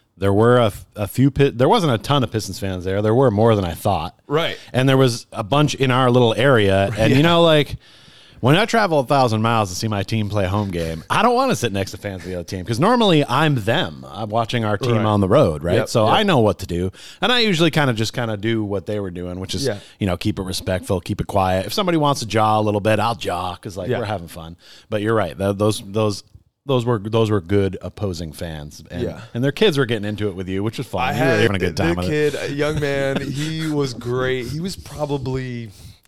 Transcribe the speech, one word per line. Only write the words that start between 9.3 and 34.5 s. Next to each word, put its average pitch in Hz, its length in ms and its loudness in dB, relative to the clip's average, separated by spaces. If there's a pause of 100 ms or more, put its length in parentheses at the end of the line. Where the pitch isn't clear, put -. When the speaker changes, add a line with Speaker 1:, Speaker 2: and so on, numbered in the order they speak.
Speaker 1:
miles 113 280 2
to 87 60 -10
see 117 120 -4
my 101 140 -2
team 107 260 -2
play 101 160 0
a 90 40 0
home 101 220 0
game, 82 380 -6
I 175 140 0
don't 240 140 4
wanna 254 200 0
sit 113 160 -4
next 98 200 -4
to - 60 -14
fans 95 260 -10
of 87 40 -8
the 92 60 -8
other 87 100 -6
team, 92 200 -8
'cause 107 160 -4
normally 196 440 4
I'm 147 300 2 (100)
them. 95 440 -2
I'm 101 200 -10
watching 113 360 -2
our 104 120 0
team 117 200 0
Speaker 2:
Right. 110 80 0
Speaker 1:
on 104 160 2
the 95 80 2
road, 92 340 4
right? 87 140 0
Speaker 2:
Yep, 110 120 0
Speaker 1:
So 117 180 2
Speaker 2:
yep. 131 80 4
Speaker 1:
I 208 100 2
know 170 160 4
what 104 200 2
to - 60 -10
do. 90 240 -2 (320)
And 202 100 0
I 247 80 2
usually 170 300 2
kinda 143 240 2
just 110 180 -2
kinda 113 240 -4
do 110 280 -2
what 98 220 -4
they 104 140 -4
were 98 120 -6
doing, 90 280 -8
which 92 140 -8
is, 92 120 -4
Speaker 2:
Yeah. 104 120 -4 (220)
Speaker 1:
you 104 80 0
know, 87 80 0
keep 104 220 -4
it 98 40 -6
respectful, 92 580 -4
keep 101 200 -6
it - 80 -4
quiet. 92 380 0
If - 60 -8
somebody 180 240 0
wants 143 240 0
to 120 60 -8
jaw 107 340 2
a - 20 0
little 104 180 0
bit, 107 200 2
I'll 117 140 -2
jaw, 90 420 -6
'cause, 90 200 -14
like, 92 120 -8
Speaker 2:
Yeah. - 120 -2
Speaker 1:
we're - 40 -4
having 98 240 -6
fun. 85 280 -14 (340)
But 107 120 -2
you're 110 120 2
right. 87 240 0
Th-, 98 180 0
those, 104 300 0
those, 104 360 -2 (420)
those 127 200 0
were, 120 140 -2
those 110 320 0
were 107 100 2
good 95 420 0
opposing 90 480 -8
fans. 76 600 -12
And, - 120 -6
Speaker 2:
Yeah. 110 180 -8 (140)
Speaker 1:
and 117 80 -4
their 139 100 0
kids 175 260 2
were 135 80 2
getting 110 200 -2
into 107 220 -4
it 90 80 -6
with 92 120 -8
you, 95 140 -2
which - 160 -4
was - 80 -8
fun. - 160 -6
Speaker 2:
I 135 100 -2
Speaker 1:
You 147 60 -4
were 156 60 2
Speaker 2:
had 165 160 2
Speaker 1:
having 104 160 2
a - 20 -2
good 87 180 -2
Speaker 2:
the - 60 0
Speaker 1:
time 165 140 0
with 90 140 -2
it. 151 240 0
Speaker 2:
kid, 95 160 -6
a - 40 -6
young 147 240 -2
man. 139 440 -2
He 156 460 -4
was 143 260 -2
great. 127 540 -4
He 147 120 -8